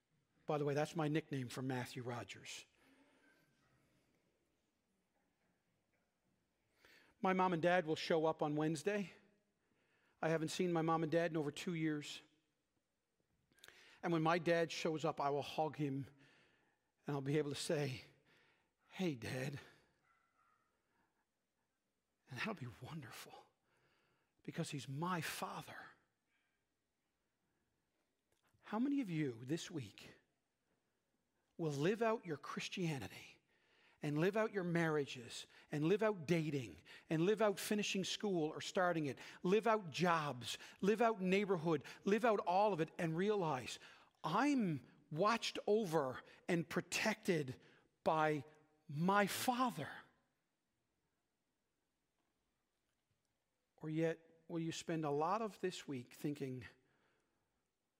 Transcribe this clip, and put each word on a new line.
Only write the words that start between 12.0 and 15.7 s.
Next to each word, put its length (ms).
And 100
when 100
my 160
dad 340
shows 320
up, 160
I 100
will 120
hug 340